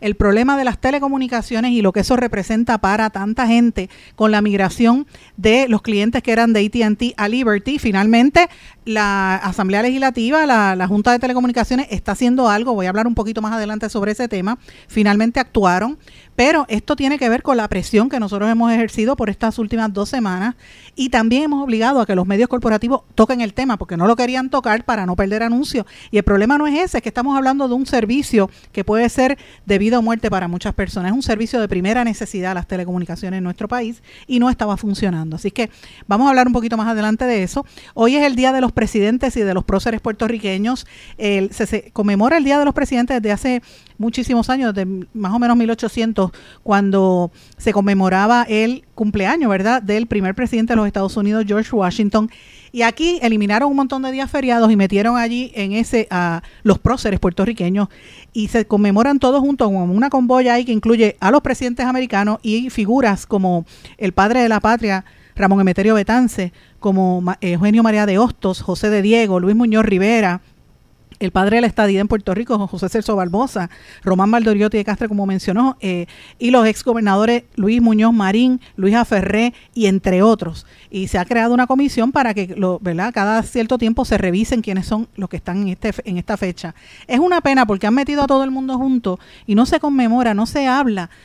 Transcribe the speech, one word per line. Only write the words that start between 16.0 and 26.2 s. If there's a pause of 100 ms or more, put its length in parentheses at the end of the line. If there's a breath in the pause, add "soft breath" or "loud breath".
pero
esto
tiene
que
ver
con
la
presión
que
nosotros
hemos
ejercido
por
estas
últimas
dos
semanas (400 loud breath)
y
también
hemos
obligado
a
que
los
medios
corporativos (140)
toquen
el
tema
porque
no
lo
querían
tocar
para
no
perder
anuncios. (280 loud breath)
Y
el